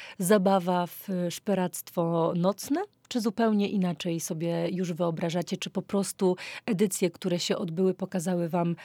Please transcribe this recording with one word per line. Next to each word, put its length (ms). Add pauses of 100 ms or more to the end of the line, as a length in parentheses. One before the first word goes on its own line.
(200)
zabawa 680
w, 220
e, 220
szperactwo 1040
nocne? 460 (260)
Czy 140
zupełnie 480
inaczej 500
sobie 500
już 240
wyobrażacie? 640
Czy 120
po 120
prostu 540 (300)
edycje, 460
które 280
się 180
odbyły, 360
pokazały 560
wam, 360